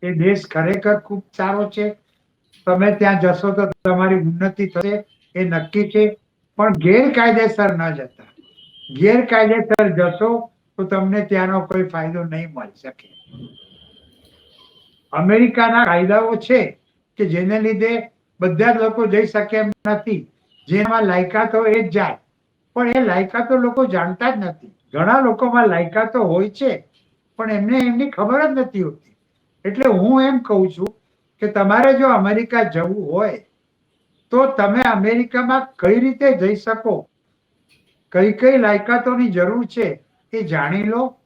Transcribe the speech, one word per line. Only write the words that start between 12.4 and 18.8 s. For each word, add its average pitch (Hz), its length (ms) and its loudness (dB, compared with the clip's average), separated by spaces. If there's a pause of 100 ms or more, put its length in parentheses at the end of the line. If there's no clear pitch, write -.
મળી - 260 -16
શકે. - 300 -20 (2000)
અમેરિકાના 233 680 4
કાયદાઓ 214 520 2
છે - 420 0 (400)
કે 208 80 0
જેને 185 360 -2
લીધે 220 500 -2 (280)
બધા 190 340 2
જ 226 40 0
લોકો 220 280 0